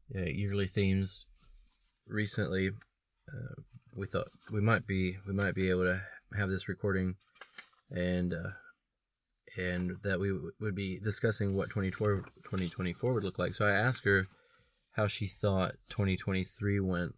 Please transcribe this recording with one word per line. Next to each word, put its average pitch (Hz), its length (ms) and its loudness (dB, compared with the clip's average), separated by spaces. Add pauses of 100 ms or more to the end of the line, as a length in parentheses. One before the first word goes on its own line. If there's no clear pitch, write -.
(140)
uh, 92 80 -2
yearly 98 440 -2
themes 95 600 2 (800)
recently. 101 640 0 (580)
Uh, - 340 -10 (320)
we 98 120 -6
thought 90 220 -4 (220)
we 107 100 0
might 107 260 4
be, 95 400 0
we 98 60 -4
might 95 220 0
be 92 160 2
able 90 140 4
to 92 160 2 (360)
have 101 120 0
this 95 200 -4
recording 95 480 0 (760)
and, 90 440 0
uh, 87 160 -6 (1040)
and 90 460 -2
that 98 160 0
we 98 120 0
w-, - 200 -4 (100)
would 104 140 -2
be 92 240 -4
discussing 104 580 0
what 92 140 0
twenty 95 200 0
twenty-four, 101 340 0 (180)
twenty 92 260 -2
twenty-four 90 460 -2
would 110 80 0
look 92 160 -4
like. 92 160 0
So 107 100 0
I 104 60 6
asked 110 340 2
her 98 220 6 (680)
how 107 100 2
she 101 200 -2
thought 95 500 0 (120)
twenty 98 280 2
twenty-three 101 640 0
went 90 380 0